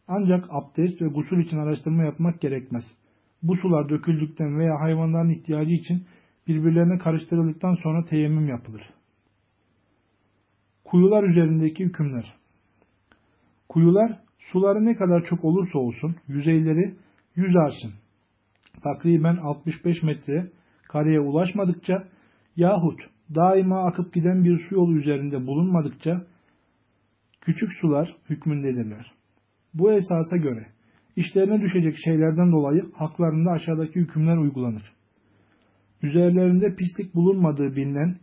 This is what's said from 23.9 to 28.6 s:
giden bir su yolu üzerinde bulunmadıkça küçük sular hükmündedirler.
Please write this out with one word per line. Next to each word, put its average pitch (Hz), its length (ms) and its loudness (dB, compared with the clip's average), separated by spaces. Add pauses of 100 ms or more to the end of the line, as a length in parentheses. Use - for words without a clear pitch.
giden 180 300 2
bir 175 160 4
su 196 160 -8
yolu 170 220 4
üzerinde 139 500 -2
bulunmadıkça 170 800 -2 (1160)
küçük 180 280 -2 (120)
sular 156 340 0 (140)
hükmündedirler. 127 840 -6 (600)